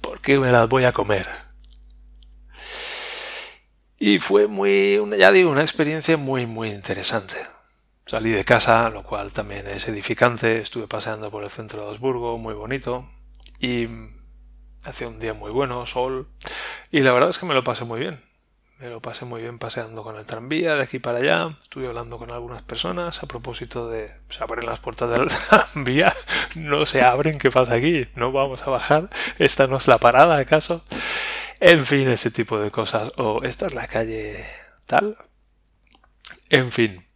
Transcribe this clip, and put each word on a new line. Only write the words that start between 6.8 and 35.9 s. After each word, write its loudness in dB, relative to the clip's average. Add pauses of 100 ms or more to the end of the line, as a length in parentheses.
Salí -2
de 0
casa, 4
lo -14
cual -8
también -10
es -8
edificante. 0
Estuve -10
paseando -8
por -10
el -10
centro -12
de -10
Augsburgo, -4
muy -10
bonito. -8 (520)
Y -2 (960)
hacía -10
un -14
día -6
muy -12
bueno, -2
sol. -6 (640)
Y 2
la 6
verdad 4
es -4
que -8
me -2
lo 2
pasé -4
muy -8
bien. -8 (600)
Me -16
lo -14
pasé -12
muy -12
bien -12
paseando -10
con -14
el -16
tranvía -2
de 0
aquí -6
para -4
allá. 0
Estuve -12
hablando -10
con -14
algunas -12
personas -6
a -12
propósito -10
de, -8 (160)
"Se -10
abren -6
las -4
puertas -4
del 2
<laughs> -4 (240)
tranvía. 2 (440)
No 0
se 2
abren, 2
¿qué 2
pasa 2
aquí? 0
¿No -2
vamos -2
a -4
bajar? 2 (300)
¿Esta 4
no 0
es 0
la 8
parada, 8
acaso?". 0 (760)
En 8
fin, 2
ese 0
tipo -2
de -4
cosas. -4
O, -2
"Esta -6
es -6
la -8
calle -6 (420)
tal". 2 (1300)